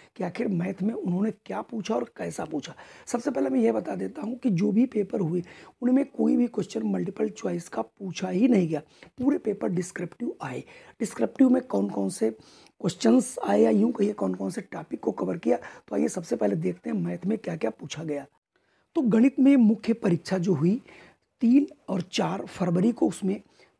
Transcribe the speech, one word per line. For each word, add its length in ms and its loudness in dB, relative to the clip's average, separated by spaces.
कि 80 -6
आखिर 240 -4
मैथ 340 -2
में 120 0
उन्होंने 360 -2
क्या 320 -8
पूछा 320 -6
और 220 -4
कैसा 280 -6
पूछा। 300 -8
सबसे 240 -2
पहले 200 0
मैं 100 2
ये 120 4
बता 220 -4
देता 280 -8
हूँ 140 -6
कि 140 -2
जो 220 2
भी 140 4
पेपर 340 -2
हुए, 220 -2
उनमें 220 4
कोई 320 2
भी 100 4
क्वेश्चन 360 -4
मल्टीपल 460 -2
चॉइस 400 -6
का 140 -4
पूछा 460 -8
ही 200 2
नहीं 200 4
गया। 120 -4
पूरे 200 2
पेपर 300 -4
डिस्क्रिप्टिव 760 -6
आए। 180 -8
डिस्क्रिप्टिव 480 2
में 140 4
कौन-कौन 460 -2
से 220 -2
क्वेश्चंस 580 2
आए 140 6
या 80 6
यूँ 220 4
कहिए 200 0
कौन-कौन 380 -4
से 100 -8
टॉपिक 400 -12
को 120 -2
कवर 260 -4
किया, 180 0
तो 380 -10
आइए 140 0
सबसे 280 -6
पहले 200 0
देखते 340 -4
हैं 60 -2
मैथ 300 -4
में 120 -2
क्या-क्या 320 -6
पूछा 340 -12
गया। 220 -6
तो 80 0
गणित 380 4
में 160 8
मुख्य 360 4
परीक्षा 460 -2
जो 160 0
हुई 280 2
तीन 260 6
और 120 -4
चार 460 -4
फरवरी 460 0
को, 160 2
उसमें 340 -4